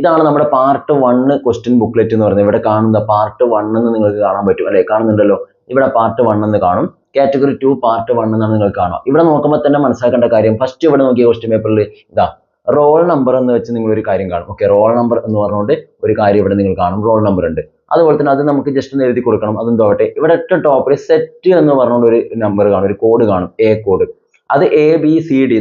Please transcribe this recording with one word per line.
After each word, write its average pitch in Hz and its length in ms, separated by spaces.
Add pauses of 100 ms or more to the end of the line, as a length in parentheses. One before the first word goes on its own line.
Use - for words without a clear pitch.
ഇതാണ് 160 260
നമ്മുടെ 147 200 (100)
പാർട്ട് 135 340 (140)
വൺ 123 120 (300)
ക്വസ്റ്റ്യൻ 120 340
ബുക്ക്ലെറ്റ് 110 340
എന്ന് 107 120
പറയുന്നത്. 101 200
ഇവിടെ 113 220
കാണുന്ന 107 300 (100)
പാർട്ട് 107 340 (120)
വൺ 107 100 (140)
എന്ന് 117 160
നിങ്ങൾക്ക് 104 320
കാണാൻ 98 200
പറ്റും, 90 220
അല്ലേ? 98 120 (100)
കാണുന്നുണ്ടല്ലോ, 107 460 (340)
ഇവിടെ 131 140 (120)
പാർട്ട് 113 300
വൺ 107 180
എന്ന് 104 180
കാണും, 92 220 (300)
കാറ്റഗറി 139 360 (100)
ടു 135 80 (120)
പാർട്ട് 117 340
വൺ 113 180
എന്നാണ് 110 220
നിങ്ങൾ 104 200
കാണുക. 90 220 (100)
ഇവിടെ 147 200
നോക്കുമ്പോൾ 147 360
തന്നെ 143 200
മനസ്സിലാക്കേണ്ട 120 500
കാര്യം, 110 260
ഫസ്റ്റ് 131 280
ഇവിടെ 139 180
നോക്കിയ 123 220
ക്വസ്റ്റ്യൻ 117 260
പേപ്പറിൽ 107 260 (320)
ഇതാ 95 140 (500)
റോൾ 147 240 (100)
നമ്പർ 131 300
എന്ന് 123 160
വെച്ച് 117 200
നിങ്ങളൊരു 110 320
കാര്യം 95 240
കാണും. 85 200
ഓക്കെ, - 200
റോൾ 107 260
നമ്പർ 117 280
എന്ന് 107 160
പറഞ്ഞുകൊണ്ട് 104 320 (300)
ഒരു 107 160
കാര്യം 104 220
ഇവിടെ 95 180
നിങ്ങൾ 95 220
കാണും, 90 260
റോൾ 113 200
നമ്പർ 92 220
ഉണ്ട്. 78 120 (300)
അതുപോലെ 156 280
തന്നെ 143 160
അത് 139 140
നമുക്ക് 139 280
just 135 160
ഒന്ന് 135 140
എഴുതി 120 180
കൊടുക്കണം, 107 360
അതെന്തോ 117 260
ആവട്ടെ. 104 180 (120)
ഇവിടെ 156 200
ഏറ്റവും 170 300
ടോപ്പിൽ 135 280 (120)
സെറ്റ് - 520
എന്ന് 151 200
പറഞ്ഞുകൊണ്ട് 120 300
ഒരു 117 100 (240)
നമ്പർ 101 300
കാണും, 95 160
ഒരു 101 140
കോഡ് 113 280
കാണും, 90 200 (160)
എ - 20 (160)
കോഡ്. 92 200 (440)
അത് 143 140 (220)
എ - 20 (140)
ബി 151 120 (120)
സി 135 120 (120)
ഡി 113 100